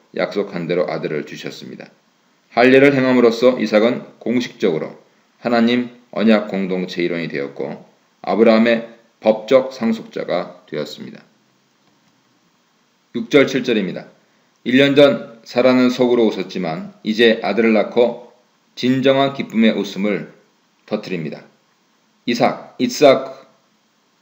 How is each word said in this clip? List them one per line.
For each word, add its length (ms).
약속한 540
대로 220
아들을 360
주셨습니다. 600
할례를 460
행함으로써 640
이삭은 640
공식적으로 800
하나님 500
언약 380
공동체 520
일원이 280
되었고 560
아브라함의 680
법적 500
상속자가 1000
되었습니다. 540
육 140
절, 180
칠 160
절입니다. 440
일 100
년 200
전 500
사라는 440
속으로 360
웃었지만 680
이제 380
아들을 300
낳고 640
진정한 580
기쁨의 380
웃음을 640
터뜨립니다. 540
이삭, 540
이삭, 720